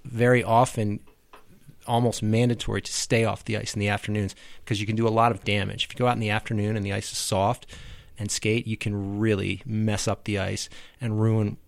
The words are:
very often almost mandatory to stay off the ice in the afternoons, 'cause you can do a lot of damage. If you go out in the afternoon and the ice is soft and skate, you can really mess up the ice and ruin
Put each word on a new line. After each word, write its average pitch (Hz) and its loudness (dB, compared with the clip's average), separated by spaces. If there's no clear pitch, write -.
very 120 4
often 110 2
almost 120 2
mandatory 113 2
to - -10
stay 113 0
off - -4
the 107 -4
ice 104 -6
in 104 -2
the 101 2
afternoons, 104 -2
'cause 104 -2
you 107 0
can 110 0
do 113 2
a - 4
lot 113 4
of 107 -6
damage. 101 0
If - -16
you - -12
go 123 4
out 120 2
in 113 -4
the 107 0
afternoon 107 -2
and 101 -2
the 98 -2
ice 104 -6
is - -6
soft 104 0
and 101 -6
skate, 113 0
you 110 -2
can 101 -4
really 98 0
mess 107 0
up 101 -2
the 101 -2
ice 98 -4
and 110 -2
ruin 110 2